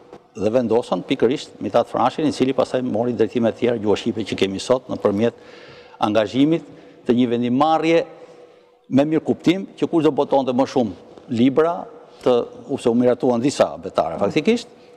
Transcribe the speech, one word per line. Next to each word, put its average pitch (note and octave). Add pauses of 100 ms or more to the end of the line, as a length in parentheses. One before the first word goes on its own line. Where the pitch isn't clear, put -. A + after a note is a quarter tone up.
(340)
dhe G#2+
vendosën A#2+
pikërisht -
Mithat A2
Frashin, B2+
i C3
cili C3
pastaj B2+
mori B2
drejtime A2
të -
tjera A#2
gjuhë G2+
shqipe A2
që F2+
kemi G2
sot B2+
nëpërmjet G#2 (680)
angazhimit A#2+ (420)
të A#2+
një B2
vendimarrje D#3 (840)
me C3+
mirë D#3
kuptim, E3+ (120)
që C#3+
kush D#3+
do D#3
botonte C3+
më B2+
shumë A2+ (380)
libra, C#3 (400)
të, B2 (340)
u C3+
se -
u A2+
miratuan B2
disa G#2 (100)
betare E2
faktikisht, D#3 (280)